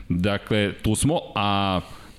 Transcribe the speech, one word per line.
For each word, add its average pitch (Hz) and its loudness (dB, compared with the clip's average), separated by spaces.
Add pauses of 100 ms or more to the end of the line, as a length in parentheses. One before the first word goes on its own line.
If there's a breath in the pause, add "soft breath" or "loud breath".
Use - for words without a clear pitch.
Dakle, 101 2
tu 107 0
smo, - 2 (160)
a 98 2 (400 loud breath)